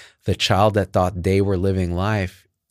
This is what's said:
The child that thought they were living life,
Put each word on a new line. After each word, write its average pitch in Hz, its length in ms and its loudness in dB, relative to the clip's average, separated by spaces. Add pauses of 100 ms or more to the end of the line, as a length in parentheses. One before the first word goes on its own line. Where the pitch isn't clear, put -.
(240)
The 95 100 0
child 101 400 2
that 101 180 0
thought 92 300 0
they 98 180 2
were 98 160 0
living 92 380 -2
life, 95 540 -4 (220)